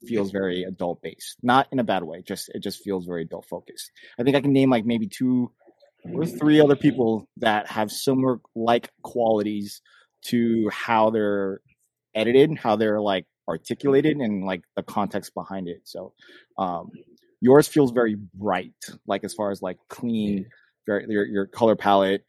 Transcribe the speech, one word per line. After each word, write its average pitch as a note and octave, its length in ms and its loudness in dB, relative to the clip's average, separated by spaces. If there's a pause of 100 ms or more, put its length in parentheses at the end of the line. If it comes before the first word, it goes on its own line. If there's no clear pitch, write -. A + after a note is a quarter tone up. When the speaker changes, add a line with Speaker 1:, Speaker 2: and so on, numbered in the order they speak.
Speaker 1:
feels G#2 240 -2
very F#2 300 -2
adult F2+ 400 -6
based, - 400 -14
not B2 300 4
in C3+ 80 -2
a A#2+ 40 0
bad F#2+ 200 -2
way. E2 180 -12
Just, - 320 -12
it G#2 80 -10
just G2 220 -10
feels F#2 240 -6
very F2 160 -6
adult E2+ 220 -12
focused. - 440 -14 (300)
I B2 40 -4
think C3+ 120 4
I C#3 60 2
can C#3 120 2
name, C3+ 160 4
like, A#2 160 2
maybe A2+ 220 -2
two B2+ 440 -2 (600)
or D#3 140 -2
three D3+ 340 4
other C#3+ 140 6
people A2+ 520 0 (100)
that G#2+ 300 0
have G#2+ 240 -2
similar, C3 500 -2 (120)
like, A#2 380 0 (100)
qualities G#2+ 800 -2 (440)
to A2+ 460 0
how A2 380 2
they're G2+ 520 -2 (520)
edited, C3 460 4
how A2+ 160 0
they're, G#2+ 260 0
like, G2 240 -2 (240)
articulated, C#3 680 0
and, G#2 280 -4
like, F#2 160 -6 (140)
the G2 80 -6
context G2+ 500 -4
behind F#2 340 -10
it. E2+ 180 -12
So, - 280 -16 (440)
um, F2+ 340 -6 (480)
yours C#3 280 8
feels C#3 240 2
very A2+ 240 0 (180)
bright, F#2+ 400 -4 (320)
like, G2 200 -2
as F#2 80 -10
far G#2 180 -4
as, G2 100 -8
like, F2+ 160 -8 (120)
clean, G#2+ 500 -4
Speaker 2:
Yeah. F#2 40 -6 (440)
Speaker 1:
very, G2+ 220 -2
your, G#2 160 -2
your G2 200 -4
color A2 300 2
palette. G2 540 2